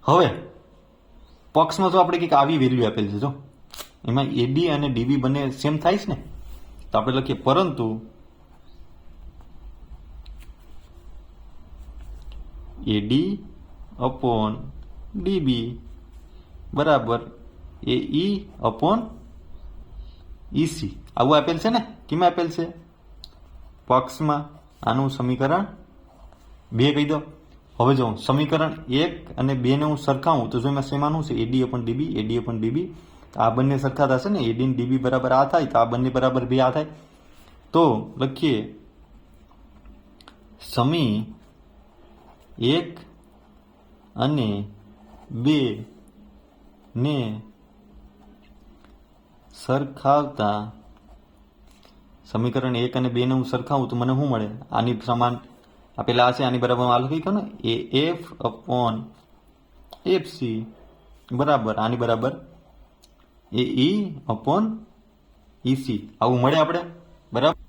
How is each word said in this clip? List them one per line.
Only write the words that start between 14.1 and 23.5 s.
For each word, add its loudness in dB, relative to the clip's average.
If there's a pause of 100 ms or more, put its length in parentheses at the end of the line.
ડી 0
બી 0 (1120)
બરાબર 4 (760)
એ 2 (280)
ઈ 0 (340)
upon 2 (1600)
ઈ 2
સી. -8 (220)
આવું 4
આપેલ 2
છે 2
ને, 2 (260)
કેમ 0
આપેલ 2
છે? -2 (1200)